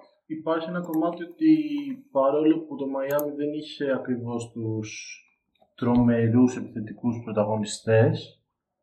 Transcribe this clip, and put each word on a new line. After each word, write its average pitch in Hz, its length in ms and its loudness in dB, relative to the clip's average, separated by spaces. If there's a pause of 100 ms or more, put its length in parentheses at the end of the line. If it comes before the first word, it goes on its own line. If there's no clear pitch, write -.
(260)
υπάρχει 160 420 -4
ένα 180 120 -6
κομμάτι 170 420 -4
ότι 156 340 4 (540)
παρόλο 151 480 4
που 143 180 -10
το 135 100 -6
Μαϊάμι 143 500 -2
δεν 147 160 -4
είχε 147 400 -6
ακριβώς 117 600 -6
τους 110 680 -8 (520)
τρομερούς 120 840 4
επιθετικούς 110 680 -6
πρωταγωνιστές, 110 1080 2 (500)